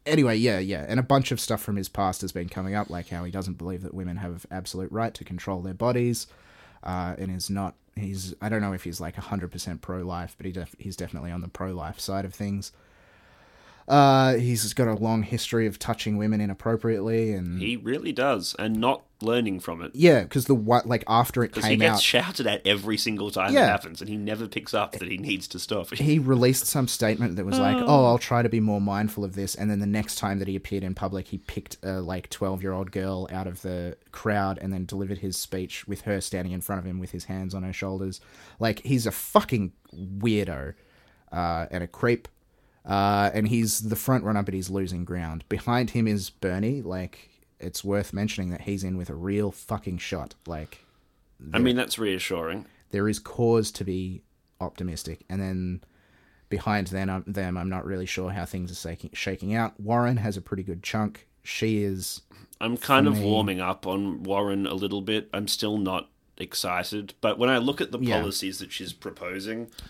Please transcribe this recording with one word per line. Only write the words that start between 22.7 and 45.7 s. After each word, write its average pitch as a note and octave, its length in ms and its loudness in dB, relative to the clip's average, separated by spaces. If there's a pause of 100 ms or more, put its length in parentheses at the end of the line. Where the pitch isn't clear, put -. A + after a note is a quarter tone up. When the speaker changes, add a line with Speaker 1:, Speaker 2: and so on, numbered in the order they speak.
Speaker 2:
single G#2 360 -2
time F#2+ 200 0
Speaker 1:
Yeah. C#4 120 8
Speaker 2:
it B2+ 60 6
happens, G2 300 -2
and G2+ 80 -10
he G#2+ 80 -4
never G#2+ 300 -4
picks G#2+ 280 -6
up G#2 180 0
that F2+ 180 -8
he F#2 60 -4
needs G2 320 -4
to F#2 100 -8
stop. F#2+ 340 -4
Speaker 1:
He D3+ 280 4
released C3 460 6
some C3 200 2
statement G#2+ 480 2
that G2 100 -2
was D#3+ 140 2
like, B3+ 200 4
Speaker 2:
Oh. B3 100 0
Speaker 1:
"Oh, C#3 180 10
I'll A#2+ 120 8
try A#2+ 240 2
to A#2 60 4
be A2+ 120 2
more G#2 200 4
mindful G2+ 440 0
of F#2+ 100 -6
this," G2 220 -4
and G#2 120 -2
then G#2 120 2
the G2+ 60 0
next G#2 300 0
time G2 220 0
that F#2+ 80 -2
he F#2+ 80 -2
appeared G2 300 -4
in F#2 100 -2
public, F#2+ 340 -4
he G2 100 -6
picked - 440 -10
a, F#2+ 180 -2
like, F2 300 -6
twelve-year-old F#2+ 600 -4
girl F#2 400 -4
out F#2 160 -4
of F2 140 -10
the F2+ 340 -4 (160)
crowd G2 500 0
and F#2+ 100 -4
then F#2 120 -4
delivered G2 340 -4
his F#2 180 -6
speech - 520 -6
with G2+ 140 -6
her G2+ 180 0
standing F2+ 320 -4
in F#2 80 -4
front F#2+ 180 -4
of F2 80 -6
him F#2 140 -4
with F2+ 100 -6
his F2 140 -8
hands F#2 320 -6
on F#2 80 -4
her F#2 80 -4
shoulders. F#2+ 480 -4 (400)
Like, A2 240 0
he's B2 200 4
a A2 60 0
fucking - 600 -2 (200)
weirdo, F#2 840 -4 (580)
uh, E2+ 400 -2
and F2 100 -4
a F2 60 -6
creep. A#2+ 400 0 (540)
Uh, G2+ 520 4
and G#2+ 140 2
he's A2+ 320 2 (100)
the A2 40 0
front B2+ 300 2
runner, G#2 180 2
but G2 120 -2
he's F#2 160 -4
losing F#2 340 -2
ground. E2+ 460 -6
Behind A#2+ 400 2